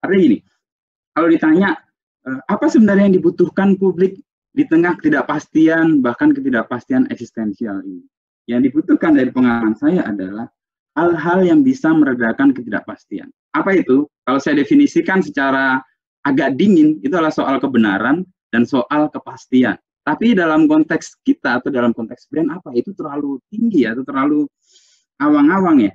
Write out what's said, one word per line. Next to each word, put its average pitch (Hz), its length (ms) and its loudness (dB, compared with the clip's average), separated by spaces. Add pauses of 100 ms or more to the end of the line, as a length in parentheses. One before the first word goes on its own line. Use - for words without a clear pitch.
Artinya 302 240 0
gini, 240 120 4 (760)
kalau 165 160 0
ditanya, 175 480 2 (480)
eh, 131 240 -10
apa 208 160 -2
sebenarnya 202 480 4
yang 185 80 2
dibutuhkan 180 560 0
publik 185 400 0 (400)
di 143 80 0
tengah 170 320 0
ketidakpastian, 160 1040 0
bahkan 127 320 2
ketidakpastian 127 800 -4
eksistensial 107 720 -8
ini? 92 160 -16 (480)
Yang 123 240 0
dibutuhkan 160 400 0
dari 127 160 2
pengalaman 117 480 0
saya 160 240 0
adalah 104 480 -8 (480)
hal-hal 180 480 0
yang 160 160 4
bisa 131 320 0
meredakan 131 640 0
ketidakpastian. 107 720 -12 (240)
Apa 190 240 0
itu? 143 320 0 (160)
Kalau 135 180 -2
saya 151 160 0
definisikan 165 640 2
secara 135 560 -2 (480)
agak 135 320 -2
dingin, 156 400 4
itu - 160 -4
adalah 160 160 0
soal 135 320 -4
kebenaran 120 640 0 (240)
dan 117 160 0
soal 151 400 -2
kepastian. 127 720 -4 (240)
Tapi 220 320 0
dalam 160 320 2
konteks 156 560 -2
kita 123 400 -2
atau 135 80 -6
dalam 120 240 0
konteks - 320 -14
brand 151 240 -4
apa? 160 240 -12
Itu 180 160 -4
terlalu 143 560 -8
tinggi 208 400 -2
ya, 113 80 -6
atau 131 80 -8
terlalu 139 460 -2 (720)
awang-awang 151 680 2
ya. - 80 -4